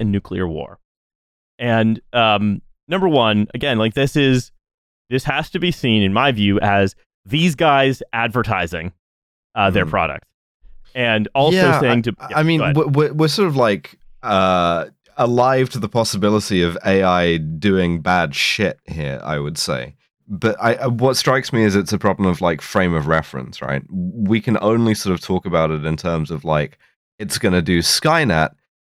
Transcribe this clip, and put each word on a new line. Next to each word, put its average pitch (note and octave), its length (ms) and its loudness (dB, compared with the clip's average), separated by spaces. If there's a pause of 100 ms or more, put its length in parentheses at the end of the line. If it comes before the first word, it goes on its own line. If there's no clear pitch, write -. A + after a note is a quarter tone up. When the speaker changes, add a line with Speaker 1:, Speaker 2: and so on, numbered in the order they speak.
Speaker 1:
and G#2+ 100 -2
nuclear F#2 380 -4
war." D2+ 300 -10 (800)
And, A2+ 420 0 (120)
um, G#2 500 2 (260)
number F#3 200 0
one, A2 460 4
again, B2 240 -2
like, A2 160 0
this C#3 220 0
is, C3 340 2 (600)
this B2+ 140 -2
has D3 260 -6
to F#3 100 -4
be F3+ 100 0
seen, A2 320 2
in F#2+ 100 2
my C3 200 2
view, G2+ 280 2
as G2+ 360 2 (300)
these D#3+ 280 0
guys C3+ 480 2 (100)
advertising, G#2 800 -4 (600)
uh, G2 160 2
their F#2 140 2
Speaker 2:
Hmm. D#2 60 -4
Speaker 1:
product. D#2+ 340 -4 (720)
And A2 380 0
also D3+ 220 4
Speaker 2:
Yeah, E3+ 240 2
Speaker 1:
saying A#2+ 180 2
Speaker 2:
I, A2+ 40 0
Speaker 1:
to, A2 180 -4
Speaker 2:
I - 100 -16
Speaker 1:
yeah, D3+ 120 0
Speaker 2:
mean, D#3+ 180 2
Speaker 1:
go - 40 0
ahead. C#3+ 120 0
Speaker 2:
we're, D#3 120 2
we're, D3 240 0
we're D3+ 160 2
sort F#3 200 0
of, C#3+ 80 -2
like, A2+ 420 0 (240)
uh, F2+ 640 0 (300)
alive B2 540 2
to A#2+ 80 -8
the G#2 100 -4
possibility G#2 760 0
of E2+ 220 0
A F#2+ 200 2
I F2 320 2
doing E2+ 640 0
bad E2+ 340 0
shit - 520 -2
here, D2 360 -8
I D2+ 160 -6
would D2+ 200 -6
say. C2+ 360 -6 (320)
But G#2 340 -4
I, A#2 160 2
uh, C3 120 -4
what A#2+ 280 0
strikes C3 360 0
me A2+ 120 2
is G2+ 120 2
it's G2 160 0
a G2+ 60 0
problem F#2+ 300 0
of, E2+ 120 0
like, E2+ 220 0
frame F2+ 320 0
of D2+ 120 -2
reference, D2 560 -4
right? C2+ 280 -6
We G2 500 -2
can G#2+ 200 0
only A2 340 2
sort F#2+ 200 -2
of E2 60 -4
talk F#2 260 -4
about E2 240 0
it D2+ 140 -4
in D#2+ 120 -2
terms E2 340 -4
of, D2 140 -10
like, D2+ 340 -2 (400)
it's G#2 200 -8
gonna F#3+ 240 2
do F2+ 180 2
Skynet, A#2 720 2 (340)